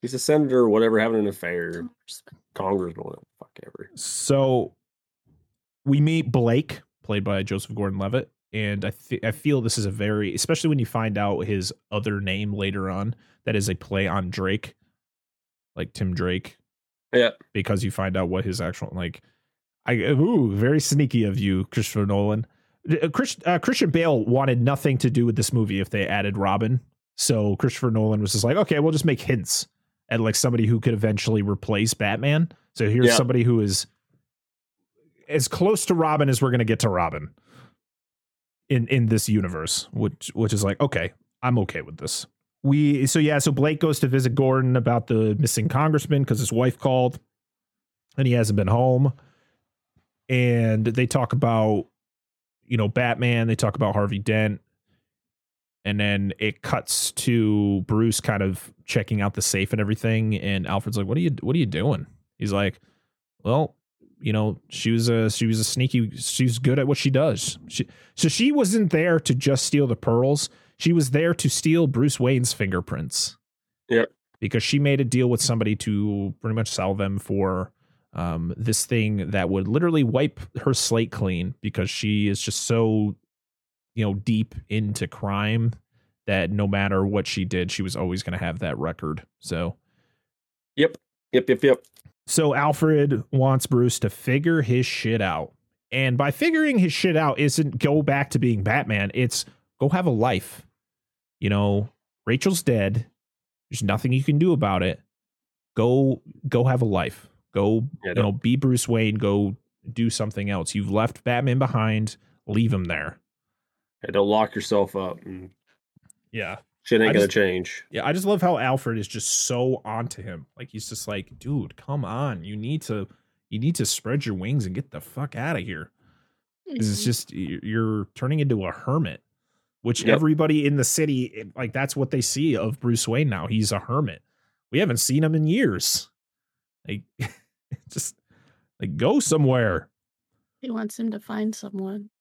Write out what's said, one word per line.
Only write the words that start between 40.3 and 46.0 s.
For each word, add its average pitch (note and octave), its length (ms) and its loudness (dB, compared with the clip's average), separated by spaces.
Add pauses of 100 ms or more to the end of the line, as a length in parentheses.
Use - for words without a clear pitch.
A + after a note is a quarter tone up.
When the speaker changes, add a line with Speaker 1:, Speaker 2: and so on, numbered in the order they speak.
Speaker 3:
which G#2+ 200 0
is G2 100 0
like, G2 180 0
"Okay, F2+ 320 -2 (280)
I'm B2 180 2
okay E2+ 220 -4
with C#2+ 160 -14
this." - 280 -8 (380)
We, C#3+ 440 2
so E3 120 2
yeah, D3+ 200 4
so D3 120 2
Blake D3 280 0
goes D#3 200 0
to C#3 80 2
visit B2+ 280 2
Gordon C3 420 4
about A#2+ 300 2
the A2 280 2
missing A#2 320 0
congressman D3 580 2